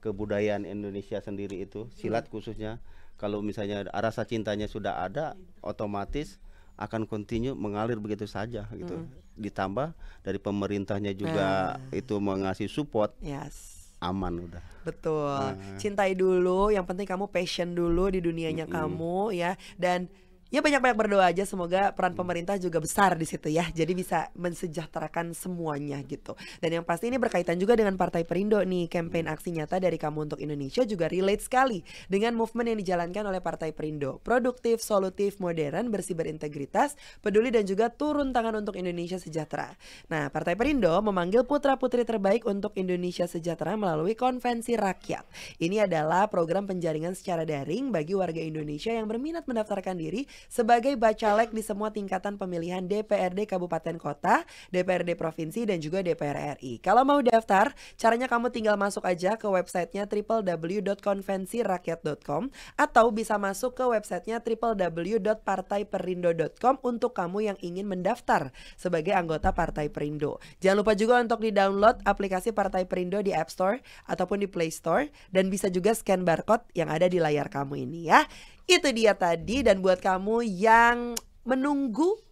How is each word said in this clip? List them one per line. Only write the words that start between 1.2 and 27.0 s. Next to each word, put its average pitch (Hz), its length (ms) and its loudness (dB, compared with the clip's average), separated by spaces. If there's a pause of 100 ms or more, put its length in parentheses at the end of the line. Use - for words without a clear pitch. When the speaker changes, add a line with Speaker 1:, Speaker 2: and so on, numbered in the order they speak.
Speaker 1:
sendiri 98 400 -8
itu, 104 320 -10
silat 113 360 -4
Speaker 2:
Hmm. - 40 -16
Speaker 1:
khususnya. 107 400 -8 (480)
Kalau 104 240 -4
misalnya 101 480 -4
rasa 107 320 -2
cintanya 107 400 -4
sudah 98 400 -4
ada, 104 320 -6 (240)
otomatis 104 800 -6 (400)
akan 110 240 -4
continue 113 480 -4
mengalir 107 480 -4
begitu 104 240 -4
saja 104 480 -8
gitu. 165 320 -10
Speaker 2:
Hmm. 165 80 -16 (240)
Speaker 1:
Ditambah 104 560 -4 (320)
dari 98 160 -4
pemerintahnya 101 720 -2
juga 95 640 0
Speaker 2:
Nah. - 160 -12
Speaker 1:
itu 101 240 -4
mengasih 98 560 -2
support. 117 480 -2
Speaker 2:
Yes. 143 560 -12 (240)
Speaker 1:
Aman 90 480 -4
udah. 87 160 -14 (160)
Speaker 2:
Betul. 143 800 -4
Speaker 1:
Nah. - 160 -12
Speaker 2:
Cintai 196 400 0
dulu, 185 560 4
yang 190 160 0
penting 185 160 -4
kamu 190 240 -4
passion 175 480 -4
dulu 175 320 2
di 185 160 0
dunianya 160 400 -2
Speaker 1:
Mm-mm. 165 80 -10
Speaker 2:
kamu 175 640 -2
ya. 175 240 -2 (160)
Dan 180 320 0 (420)
ya 269 160 2
banyak-banyak 254 320 4
berdoa 202 320 6
aja, 185 160 0
semoga 185 480 0
peran 185 160 0
Speaker 1:
Hmm. 180 160 -4
Speaker 2:
pemerintah 175 320 -2
juga 170 240 -2
besar 180 320 4
di 160 80 -2
situ 160 240 -6
ya. 165 240 0
Jadi 165 240 0
bisa 180 400 -2
mensejahterakan 170 960 -6
semuanya 151 720 -6
gitu. 135 320 -12 (240)
Dan 165 240 0
yang - 0 -
pasti 170 240 -2